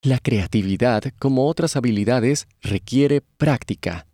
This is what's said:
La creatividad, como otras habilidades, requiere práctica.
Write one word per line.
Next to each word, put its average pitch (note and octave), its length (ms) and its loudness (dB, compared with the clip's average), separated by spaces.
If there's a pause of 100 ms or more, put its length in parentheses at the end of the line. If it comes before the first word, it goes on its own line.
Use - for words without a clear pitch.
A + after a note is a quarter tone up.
La C3 160 2
creatividad, G#2+ 1000 0
como C3+ 280 2
otras E3 280 -2
habilidades, A#2+ 720 0 (140)
requiere C3+ 600 0
práctica. - 920 -4